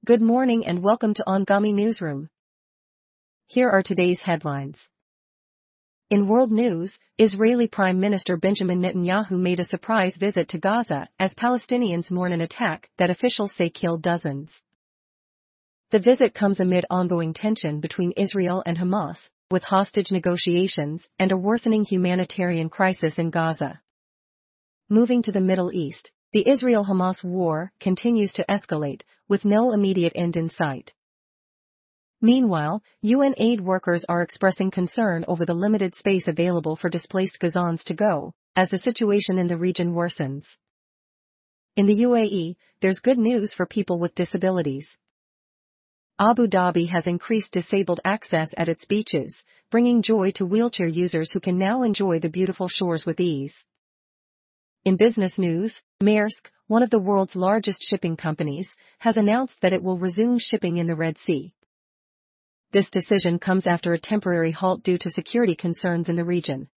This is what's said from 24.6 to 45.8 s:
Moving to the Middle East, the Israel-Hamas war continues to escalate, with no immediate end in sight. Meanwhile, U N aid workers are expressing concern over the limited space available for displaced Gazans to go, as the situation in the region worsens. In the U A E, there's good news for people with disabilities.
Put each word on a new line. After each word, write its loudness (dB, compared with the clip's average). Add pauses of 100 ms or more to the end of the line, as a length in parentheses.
Moving 4
to -4
the 0
Middle 0
East, -8 (240)
the 4
Israel-Hamas 2
war -2
continues 0
to -2
escalate, -4 (260)
with 0
no 4
immediate 2
end -2
in -2
sight. -6 (1300)
Meanwhile, 2 (200)
U 2
N 2
aid 2
workers -2
are 0
expressing 0
concern -2
over -2
the 0
limited 0
space 0
available -2
for -4
displaced -6
Gazans -2
to -6
go, -2 (200)
as 2
the -2
situation 0
in 0
the -2
region -2
worsens. -4 (1300)
In 4
the 6
U 4
A 4
E, -4 (240)
there's 0
good 2
news 0
for -2
people -2
with -4
disabilities. -2 (1300)